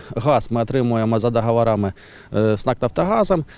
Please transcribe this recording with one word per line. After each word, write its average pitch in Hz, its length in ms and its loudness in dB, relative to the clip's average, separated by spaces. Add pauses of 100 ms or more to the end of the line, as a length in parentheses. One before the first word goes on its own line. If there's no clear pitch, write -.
(160)
газ 127 360 2
ми 117 100 0
отримуємо 113 580 0
за 117 100 0
договорами, 113 640 0 (400)
е, 107 240 2
з - 80 -10
нак 127 160 0
«Нафтогазом», 175 640 0 (120)